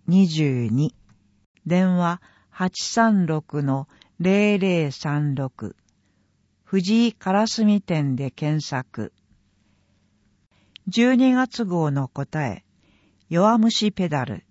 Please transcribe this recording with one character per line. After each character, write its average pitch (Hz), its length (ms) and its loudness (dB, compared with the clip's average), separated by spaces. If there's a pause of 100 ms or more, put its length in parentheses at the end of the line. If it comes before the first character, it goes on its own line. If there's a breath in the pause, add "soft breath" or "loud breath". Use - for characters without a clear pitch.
二 185 200 6
十 139 400 0
二。 131 280 0 (680)
電 180 320 2
話、 175 240 -2 (280 soft breath)
八 - 360 -6
三 220 400 2
六 156 380 -4
の 135 260 -2 (320 soft breath)
零 202 380 2
零 170 320 0
三 147 440 -2
六。 131 400 -8 (960)
藤 208 380 2
井 220 60 -2
か - 180 -6
ら 208 160 2
す 220 180 -2
み 208 160 4
店 143 340 -2
で 127 140 -6
検 151 340 -4
索。 127 480 -8 (1800 soft breath)
十 240 280 2
二 254 180 4
月 247 320 -2
号 170 240 0
の 139 180 -2
答 143 380 -6
え、 98 180 -8 (640)
弱 202 300 2
虫 214 340 2
ペ 185 160 -2
ダ 147 160 -2
ル。 120 280 -10